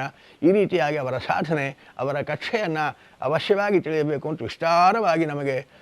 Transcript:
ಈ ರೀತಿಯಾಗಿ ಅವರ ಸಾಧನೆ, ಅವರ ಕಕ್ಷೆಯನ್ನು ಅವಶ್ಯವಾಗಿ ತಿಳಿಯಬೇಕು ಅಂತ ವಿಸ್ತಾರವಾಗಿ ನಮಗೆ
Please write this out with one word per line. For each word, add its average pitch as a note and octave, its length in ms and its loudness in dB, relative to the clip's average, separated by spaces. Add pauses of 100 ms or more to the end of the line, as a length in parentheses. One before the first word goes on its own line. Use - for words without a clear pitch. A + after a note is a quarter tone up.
(480)
ಈ F3+ 100 8
ರೀತಿಯಾಗಿ D#3+ 460 2
ಅವರ B2+ 120 -4 (120)
ಸಾಧನೆ, D3+ 380 0 (380)
ಅವರ C#3 140 -2 (140)
ಕಕ್ಷೆಯನ್ನು D#3 540 -4 (420)
ಅವಶ್ಯವಾಗಿ G3 580 2
ತಿಳಿಯಬೇಕು D#3 460 -2
ಅಂತ D#3 160 -8
ವಿಸ್ತಾರವಾಗಿ E3+ 840 2
ನಮಗೆ C#3 260 -2 (240)